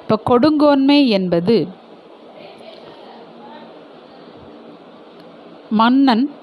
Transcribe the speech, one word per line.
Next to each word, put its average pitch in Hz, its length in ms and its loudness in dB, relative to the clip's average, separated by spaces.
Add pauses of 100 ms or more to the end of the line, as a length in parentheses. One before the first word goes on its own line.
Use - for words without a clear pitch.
இப்ப 220 180 -4
கொடுங்கோன்மை 285 880 2
என்பது 185 600 0 (4000)
மன்னன் 247 640 0 (120)